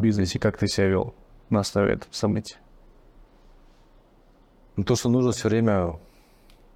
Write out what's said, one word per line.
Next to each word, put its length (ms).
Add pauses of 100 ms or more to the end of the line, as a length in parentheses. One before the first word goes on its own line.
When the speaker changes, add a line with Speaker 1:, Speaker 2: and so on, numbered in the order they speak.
Speaker 1:
бизнесе 380
как 200
ты 100
себя 200
вел 260 (360)
на 100
основе 340
этого 180
события? 440 (2250)
Speaker 2:
Ну, 80
то, 120
что 120
нужно 240
все 160
время 500 (760)